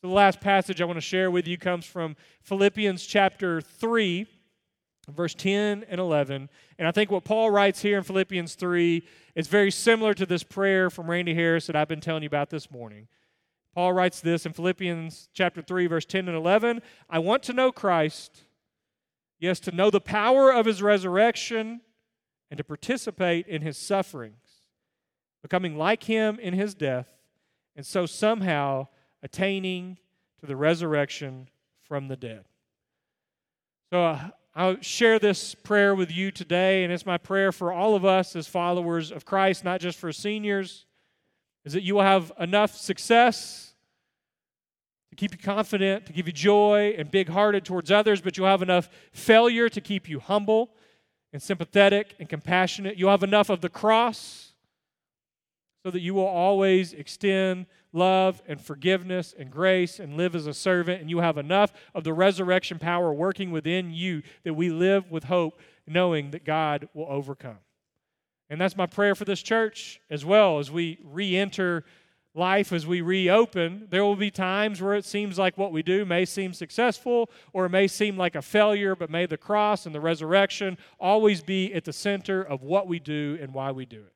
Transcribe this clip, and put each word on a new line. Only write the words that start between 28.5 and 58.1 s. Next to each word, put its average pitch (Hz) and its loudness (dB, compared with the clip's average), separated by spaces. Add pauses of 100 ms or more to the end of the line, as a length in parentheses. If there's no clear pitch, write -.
attaining 185 -6 (420)
to - -20
the 139 -8
resurrection 147 -2 (320)
from 139 -10
the 135 -10
dead." 113 -16 (1500)
So, 180 2
uh, 156 -2 (280)
I'll 185 0
share 226 2
this 208 0
prayer 202 2
with 185 -2
you 190 -4
today, 185 0
and 175 -2
it's 175 -8
my 180 -2
prayer 196 0
for 175 -4
all 202 2
of 190 2
us 190 2
as 160 -8
followers 170 -2
of 147 -16
Christ, 190 0
not 180 -4
just 175 -8
for 160 -8
seniors, 208 -6 (800)
is 143 -10
that 190 -2
you 185 0
will 202 4
have 190 4
enough 202 0
success - 0 (1400)
to - -20
keep 202 -4
you 175 -18
confident, 196 -2
to 160 -20
give 165 -6
you 180 -6
joy 208 4
and 151 -6
big-hearted 190 2
towards 175 -2
others, 208 4
but 175 -6
you'll 190 2
have 196 4
enough 180 2 (220)
failure 233 6
to 214 -4
keep - -6
you 143 -8
humble 214 0 (600)
and 143 -12
sympathetic 196 2
and - -16
compassionate. 185 -2
You'll 185 4
have 196 4
enough 202 4
of 185 0
the 175 -6
cross - -2 (1300)
so 185 -8
that 180 -4
you 180 -4
will 190 2
always 190 2
extend 185 -2 (280)
love 185 2